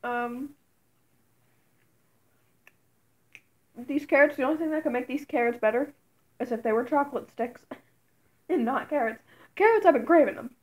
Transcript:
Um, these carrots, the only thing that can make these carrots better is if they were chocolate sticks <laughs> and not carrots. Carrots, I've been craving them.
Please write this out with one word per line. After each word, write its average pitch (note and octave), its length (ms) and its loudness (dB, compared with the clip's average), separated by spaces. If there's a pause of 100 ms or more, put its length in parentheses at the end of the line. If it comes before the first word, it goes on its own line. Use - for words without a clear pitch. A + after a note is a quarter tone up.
Um, A#3+ 460 -6 (3250)
these C#4+ 280 -6
carrots, D4 300 4
the C#4 80 -4
only D4+ 140 0
thing D#4+ 140 -4
that D#4 120 -4
can D4+ 80 -2
make B3 160 -4
these C#4+ 180 -8
carrots A#3+ 340 -2
better A#3 340 0 (460)
is - 120 -6
if A3+ 120 -6
they A3+ 80 0
were A3+ 120 0
chocolate C#4+ 460 -2
sticks A#3+ 360 -10 (420)
<laughs> - 420 -20
and D4 160 0
not A#3+ 240 -4
carrots. A#3 320 -2 (340)
Carrots, G#4+ 300 4
I've E4+ 80 8
been A#3 120 0
craving D4+ 300 4
them. - 160 -14 (120)